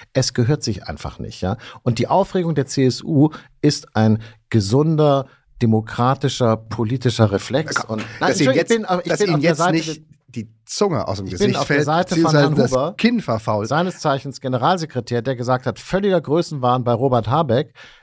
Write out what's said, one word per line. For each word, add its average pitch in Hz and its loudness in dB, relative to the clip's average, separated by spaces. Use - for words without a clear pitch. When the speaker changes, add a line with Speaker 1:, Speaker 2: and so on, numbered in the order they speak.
Speaker 1:
Es - 0
gehört 123 0
sich 110 -6
einfach - -10
nicht, - -12
ja? 95 -2
Und 117 0
die 117 0
Aufregung 175 0
der 139 0
C 135 0
S 123 0
U 151 4
ist - -2
ein 110 4
gesunder, 139 2
demokratischer, 120 0
politischer 113 0
Reflex. 123 -2
Speaker 2:
Ja, - -2
komm, 110 -8
Speaker 1:
Und, 107 -6
nein, 170 0
Speaker 2:
dass 185 0
Ihnen 139 4
Speaker 1:
Entschuldigung, 135 2
Speaker 2:
jetzt, 170 2
Speaker 1:
ich 233 4
bin, 214 -6
aber 180 -2
ich 165 -2
Speaker 2:
dass 160 0
Speaker 1:
bin 208 2
Speaker 2:
Ihnen 165 2
Speaker 1:
auf 143 0
der 160 2
Speaker 2:
jetzt 156 2
Speaker 1:
Seite 170 2
Speaker 2:
nicht 160 0
Speaker 1:
des 151 -10
Speaker 2:
die 113 -10
Zunge 127 -2
aus 95 -4
dem 98 -8
Speaker 1:
Ich 87 -10
Speaker 2:
Gesicht 135 0
Speaker 1:
bin - -2
auf 139 -2
der 151 2
Speaker 2:
fällt, 131 0
Speaker 1:
Seite 170 0
von 165 4
Speaker 2:
beziehungsweise 151 4
Speaker 1:
Herrn 147 2
Speaker 2:
das 127 2
Speaker 1:
Huber, 139 0
Speaker 2:
Kinn 233 2
verfault. 110 -2
Speaker 1:
seines 170 -2
Zeichens 139 -4
Generalsekretär, 127 -2
der 131 -4
gesagt 123 -2
hat, 120 -4
völliger 190 0
Größenwahn 143 0
bei 120 0
Robert 120 0
Habeck, 139 0